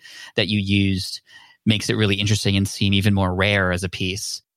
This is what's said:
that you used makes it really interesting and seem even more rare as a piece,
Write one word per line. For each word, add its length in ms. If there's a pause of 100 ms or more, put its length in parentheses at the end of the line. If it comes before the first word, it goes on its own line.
(360)
that 140
you 100
used 640 (460)
makes 220
it 60
really 200
interesting 420
and 100
seem 260
even 200
more 200
rare 380
as 120
a 60
piece, 520 (160)